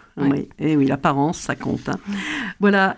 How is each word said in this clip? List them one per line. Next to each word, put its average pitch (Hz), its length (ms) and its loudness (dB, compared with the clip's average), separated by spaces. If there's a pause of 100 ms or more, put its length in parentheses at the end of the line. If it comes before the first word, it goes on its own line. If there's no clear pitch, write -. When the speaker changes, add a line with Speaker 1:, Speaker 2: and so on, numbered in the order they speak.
(160)
Speaker 1:
ouais. 139 140 0
Speaker 2:
oui. 143 180 -2 (120)
Eh 156 160 2
oui, 139 100 4
l'apparence, 139 540 0
ça - 160 -6
compte, - 320 -6
hein. - 100 -4 (100)
Speaker 1:
Ouais. 202 60 -6 (460)
Speaker 2:
Voilà. 196 380 4